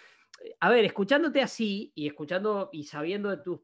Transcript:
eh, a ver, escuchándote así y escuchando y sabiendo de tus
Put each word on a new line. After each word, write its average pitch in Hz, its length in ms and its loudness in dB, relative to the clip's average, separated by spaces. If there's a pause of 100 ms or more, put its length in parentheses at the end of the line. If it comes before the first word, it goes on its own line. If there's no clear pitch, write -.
(440)
eh, - 160 -16
a 175 100 4
ver, 226 160 6
escuchándote 277 560 2
así 208 540 -4
y 151 100 -4
escuchando 190 640 -4
y 156 120 -12
sabiendo 175 480 -6
de 190 60 -2
tus 175 260 -8